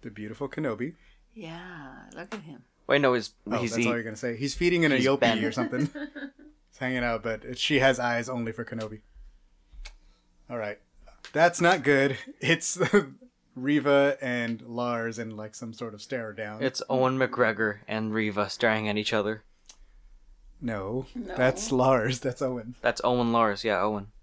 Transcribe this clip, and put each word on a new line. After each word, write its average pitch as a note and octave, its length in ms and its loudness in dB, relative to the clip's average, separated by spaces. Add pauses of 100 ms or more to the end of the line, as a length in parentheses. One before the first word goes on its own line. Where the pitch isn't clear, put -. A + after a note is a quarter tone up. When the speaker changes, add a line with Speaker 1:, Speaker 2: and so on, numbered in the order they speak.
Speaker 1:
The A#2 80 -12
beautiful G#2+ 380 -10
Kenobi. C#3 460 -4 (400)
Speaker 2:
Yeah, E3+ 560 -14 (240)
look G3 200 -12
at G#3 80 -10
him. D3+ 220 -18 (220)
Speaker 3:
Wait, C#3 140 6
no, C3+ 140 6
he's, A2+ 180 -2 (180)
Speaker 1:
Oh, A#2 80 -2
Speaker 3:
he's A2+ 140 -2
Speaker 1:
that's A#2 140 2
all A2+ 60 2
Speaker 3:
eat- - 20 0
Speaker 1:
you're A#2 80 -4
gonna A2 140 -10
say. A#2 200 -6
He's C3+ 180 -4
feeding F3 300 2
an D3 80 4
Speaker 3:
he's C3 140 4
Speaker 1:
Eyopi C3+ 140 4
Speaker 3:
Ben. A2+ 240 4
Speaker 1:
or A2+ 80 -2
something. B2+ 420 -2
Speaker 2:
<laughs> - 760 -14
Speaker 1:
He's - 80 -20
hanging B2+ 260 -2
out, A#2 180 -2
but A2 220 -4
it, B2 140 -10
she D3 220 2
has C3 180 6
eyes A#2+ 300 -2
only A#2 240 -6
for A#2 120 -8
Kenobi. G#2+ 360 -10 (1500)
All B2 80 -8
right. G#2 200 -6 (540)
That's E3+ 280 4
not F3 220 4
good. C3+ 360 4 (220)
It's D#3+ 380 0 (400)
<laughs> - 380 -20
Reva C#3 640 4
and A#2+ 420 -4
Lars A#2 560 -4
in, A2+ 180 -8
like, G#2+ 180 -12
some A2+ 180 -12
sort A2+ 220 -12
of G2+ 80 -16
stare A#2 320 -8
down. G#2+ 280 -8
Speaker 3:
It's C3 280 -4
Owen C3 280 2
McGregor A2+ 600 0 (100)
and A2 260 -4
Reva G#2+ 360 0
staring A2 380 0
at G#2 100 -2
each G#2+ 160 -4
other. G#2+ 280 -2 (1160)
Speaker 1:
No, A2+ 540 -6
Speaker 2:
No. G3 220 -10
Speaker 1:
that's B2+ 360 2
Lars. B2+ 480 4
That's B2+ 220 -4
Owen. B2 400 -4
Speaker 3:
That's A#2 200 0
Owen B2 300 2
Lars. A2 320 2
Yeah, G2+ 180 2
Owen. G#2 260 -2 (140)